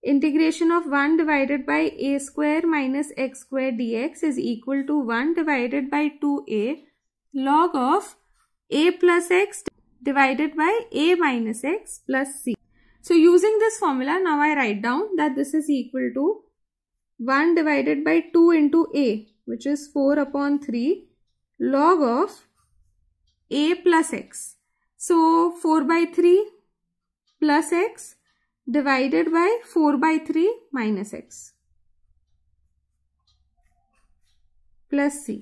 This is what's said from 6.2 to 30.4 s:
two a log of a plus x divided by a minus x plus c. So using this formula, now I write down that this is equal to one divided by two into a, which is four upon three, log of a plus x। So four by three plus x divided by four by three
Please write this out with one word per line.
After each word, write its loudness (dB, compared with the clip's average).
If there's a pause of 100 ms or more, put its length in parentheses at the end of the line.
two -2
a -4 (500)
log 0
of -2 (560)
a 2
plus 2
x 0 (360)
divided 0
by 0 (100)
a 2
minus -2
x -6
plus -4
c. -4 (480)
So 0
using 6
this 0
formula, -2
now 0
I 2
write -2
down -2
that 0
this -4
is -2
equal -2
to -2 (760)
one 2
divided 0
by 2 (120)
two 6
into 4
a, -2 (200)
which -8
is -4
four 0
upon -2
three, -4 (520)
log 2
of 0 (1200)
a 2
plus 2
x। -12 (400)
So 2 (120)
four 2
by 2 (100)
three 4 (920)
plus 0
x -4 (560)
divided 0
by 2
four 2
by 2
three 0 (180)